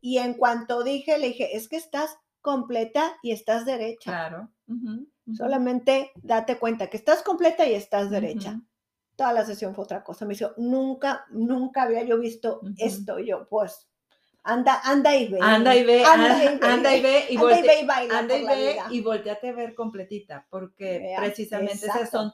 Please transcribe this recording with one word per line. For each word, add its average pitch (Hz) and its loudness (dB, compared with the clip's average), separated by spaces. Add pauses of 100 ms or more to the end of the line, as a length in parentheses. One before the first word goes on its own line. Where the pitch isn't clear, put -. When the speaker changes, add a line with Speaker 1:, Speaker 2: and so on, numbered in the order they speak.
Speaker 1:
y 254 -2
en 247 -4
cuanto 240 -2
dije, 277 -2
le 269 -2
dije, 240 -6
"Es 220 -10
que 311 -10
estás 311 -8 (260)
completa 254 -2
y 233 -6
estás 226 -4
derecha". 226 -6
Speaker 2:
Claro. 170 -10 (160)
Ujú, 233 -10 (180)
ujú. 220 -10
Speaker 1:
Solamente 247 0 (100)
date 226 -2
cuenta 226 -4
que - -12
estás 311 2
completa 339 2
y 233 0
estás 202 -4
derecha. 208 -6
Speaker 2:
Ujú. 233 -14 (500)
Speaker 1:
Toda 254 0
la 226 0
sesión 202 -8
fue 190 -10
otra 196 -12
cosa. 226 -12
Me 202 -6
dijo, 202 -6
"Nunca, 262 -2
nunca 254 -2
había 226 0
yo 233 2
visto 226 -6
Speaker 2:
Ujú. 196 -10
Speaker 1:
esto". 196 -6
Y - -8
yo, 185 -6
Pues, 208 -4 (600)
anda, 247 2
anda 285 4
y 247 2
ve. 190 -2
Speaker 2:
Anda 226 6
y 247 6
ve, 240 6
Speaker 1:
Anda 233 8
Speaker 2:
an-, 277 4
Speaker 1:
y 269 -4
ve. 240 2
Speaker 2:
anda 254 4
y 247 2
ve 269 4
y 254 -4
Speaker 1:
Anda 233 8
y 339 2
Speaker 2:
volte-, 247 4
Speaker 1:
ve 302 8
y 254 -4
baila 247 0
Speaker 2:
anda 233 0
y 285 0
Speaker 1:
por - -6
la 269 6
Speaker 2:
ve 269 0
Speaker 1:
vida. - -6
Speaker 2:
y 240 -2
volteate 208 -4
a - -8
ver 233 -10
completita, 202 -12
porque 185 -10
Speaker 1:
Vea, 185 -8
Speaker 2:
precisamente 202 -6
esas 208 -6
Speaker 1:
exacto. 233 -4
Speaker 2:
son 214 -6